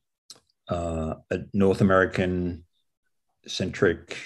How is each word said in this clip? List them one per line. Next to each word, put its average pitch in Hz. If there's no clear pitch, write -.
uh, 82
a 92
North 98
American 90
centric, -